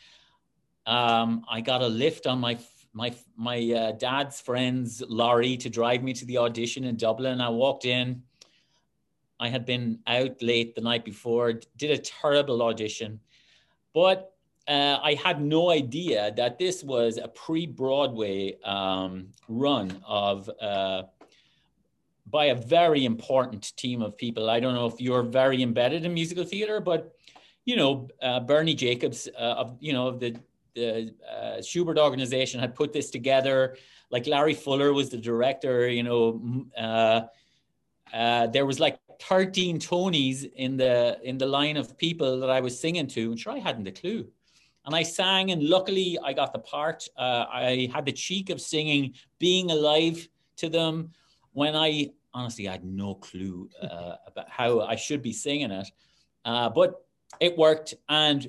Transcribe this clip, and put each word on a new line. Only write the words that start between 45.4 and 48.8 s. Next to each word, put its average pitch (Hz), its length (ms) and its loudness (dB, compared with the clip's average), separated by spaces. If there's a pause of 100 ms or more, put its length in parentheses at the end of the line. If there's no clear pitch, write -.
and 160 120 0
luckily 185 600 2
I 139 80 -4
got 139 220 -2
the - 60 -8
part. 156 480 -6 (100)
Uh, 123 340 0
I 127 420 0
had 151 120 -4
the - 80 -2
cheek 190 360 -6
of 151 120 -6
singing 147 540 -2 (220)